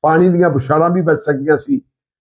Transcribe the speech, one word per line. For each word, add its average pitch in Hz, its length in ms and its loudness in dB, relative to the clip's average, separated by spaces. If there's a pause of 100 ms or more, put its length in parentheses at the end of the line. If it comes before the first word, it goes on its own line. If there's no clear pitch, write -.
ਪਾਣੀ 160 260 2
ਦੀਆਂ 175 220 2
ਬੁਛਾੜਾਂ 147 400 -2
ਵੀ 180 100 -2
ਵੱਜ 156 180 0
ਸਕਦੀਆਂ 147 380 -2
ਸੀ, 139 240 -2 (400)